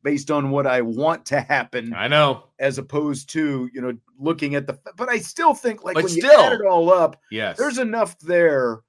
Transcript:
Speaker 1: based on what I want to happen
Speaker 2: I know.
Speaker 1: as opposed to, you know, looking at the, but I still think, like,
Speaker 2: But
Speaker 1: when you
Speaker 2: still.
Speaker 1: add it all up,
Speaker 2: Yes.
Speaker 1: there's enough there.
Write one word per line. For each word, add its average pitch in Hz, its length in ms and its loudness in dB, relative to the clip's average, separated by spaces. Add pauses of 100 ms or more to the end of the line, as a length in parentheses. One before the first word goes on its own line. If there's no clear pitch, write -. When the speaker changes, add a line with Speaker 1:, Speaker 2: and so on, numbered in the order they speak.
Speaker 1:
based 143 260 -4
on 143 220 -2
what 139 160 0
I 127 140 0
want 117 460 -4
to 143 140 -2
happen 117 520 -4
Speaker 2:
I 98 140 -4
know. 143 360 2 (160)
Speaker 1:
as 139 180 -2
opposed 143 540 -6
to, 139 420 -4
you 127 80 -12
know, 123 160 -8 (220)
looking 151 360 -4
at 143 120 -6
the, 139 100 -10 (200)
but 254 120 -6
I 240 100 -2
still 302 340 0
think, 226 300 -6
like, 185 120 -6
Speaker 2:
But 165 80 0
Speaker 1:
when 180 100 -2
you 165 80 -2
Speaker 2:
still. 285 200 8
Speaker 1:
add - 120 4
it 208 120 -2
all 175 260 4
up, 180 280 2 (120)
Speaker 2:
Yes. 107 260 -6
Speaker 1:
there's 254 200 -4
enough 226 420 -4
there. 147 680 2